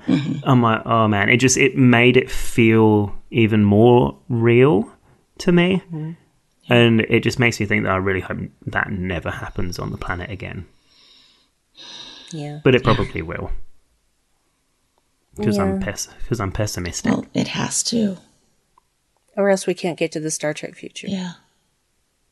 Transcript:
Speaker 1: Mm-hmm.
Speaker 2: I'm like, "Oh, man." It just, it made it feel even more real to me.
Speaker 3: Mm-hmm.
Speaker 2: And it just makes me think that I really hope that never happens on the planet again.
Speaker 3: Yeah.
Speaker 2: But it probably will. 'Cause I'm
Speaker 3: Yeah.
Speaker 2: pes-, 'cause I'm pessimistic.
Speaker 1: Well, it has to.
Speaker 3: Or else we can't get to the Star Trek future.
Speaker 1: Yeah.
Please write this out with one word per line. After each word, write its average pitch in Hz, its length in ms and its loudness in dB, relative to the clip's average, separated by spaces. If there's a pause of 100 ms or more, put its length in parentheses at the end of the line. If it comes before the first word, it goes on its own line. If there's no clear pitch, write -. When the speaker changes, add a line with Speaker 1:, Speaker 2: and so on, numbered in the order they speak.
Speaker 1:
Mm-hmm. 143 380 -2
Speaker 2:
I'm 123 180 4
like, 110 240 2
"Oh, 113 220 2
man." 104 220 0
It 123 80 4
just, 127 180 2
it 135 200 2
made 123 400 6
it - 140 2
feel 110 840 4 (160)
even 110 340 2
more 120 540 4 (100)
real 127 640 2 (480)
to - 140 0
me. 175 300 2 (100)
Speaker 3:
Mm-hmm. 156 200 -10 (560)
Speaker 2:
And 117 340 4
it 117 200 0
just - 160 -4
makes 117 220 0
me 104 60 -2
think 107 180 -2
that 98 80 -2
I 95 40 0
really 95 240 -2
hope - 180 -10 (280)
that 101 240 -4
never 92 400 -6
happens - 480 -8
on - 120 -8
the 98 80 -10
planet 90 320 -10
again. 92 340 -12 (1700)
Speaker 3:
Yeah. 147 340 -12
Speaker 2:
But 131 100 6
it 120 100 0
probably 107 360 0
will. 85 300 -8 (1900)
'Cause 104 220 0
I'm 95 220 -2
Speaker 3:
Yeah. 95 60 -6
Speaker 2:
pes-, - 220 -8 (200)
'cause 113 120 -2
I'm 95 120 -4
pessimistic. 90 600 -6
Speaker 1:
Well, - 220 -4
it - 140 -4
has - 360 -6
to. 208 320 -2 (1200)
Speaker 3:
Or 202 140 0
else 190 160 0
we 185 80 -2
can't 175 240 -6
get 165 140 -2
to 160 80 -8
the 156 100 -6
Star 151 240 -4
Trek - 220 -12
future. - 320 -16
Speaker 1:
Yeah. 185 240 -6 (1000)